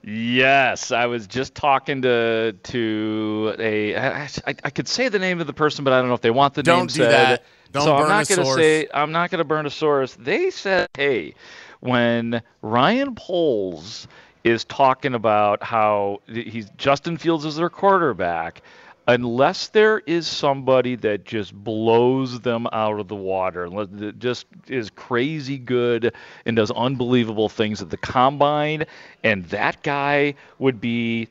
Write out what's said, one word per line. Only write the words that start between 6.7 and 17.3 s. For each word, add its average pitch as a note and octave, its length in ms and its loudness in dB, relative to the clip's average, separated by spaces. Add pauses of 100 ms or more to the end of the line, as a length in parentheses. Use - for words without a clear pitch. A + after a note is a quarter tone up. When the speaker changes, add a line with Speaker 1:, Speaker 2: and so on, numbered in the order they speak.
Speaker 1:
name F3+ 80 -2
Speaker 2:
do A#2+ 60 -8 (100)
Speaker 1:
said. A#2 80 6
Speaker 2:
that. C3 320 4 (280)
Don't C#3 120 -2
Speaker 1:
So D3+ 120 4
I'm C#3+ 60 4
Speaker 2:
burn D#3 80 2
Speaker 1:
not G3 200 4
Speaker 2:
a G3 60 4
Speaker 1:
gonna C#3+ 100 2
Speaker 2:
source. C3+ 120 0
Speaker 1:
say, D#3 360 4
I'm D3 180 -2
not F3 180 -2
gonna E3+ 140 -2
burn D3+ 240 -2
a - 20 -4
source. C#3+ 460 0
They A3+ 340 -2
said, F#3+ 380 -2 (100)
hey, C3 380 -2 (460)
when A#2 600 0 (220)
Ryan F#3+ 520 2
Poles G#2+ 920 -4 (360)
is A#2 220 2
talking C3 480 0
about G#2+ 500 2
how G#2 640 0
th-, A2+ 240 -8
he's, G#2+ 200 -10
Justin C#3 460 -2
Fields E3 280 -2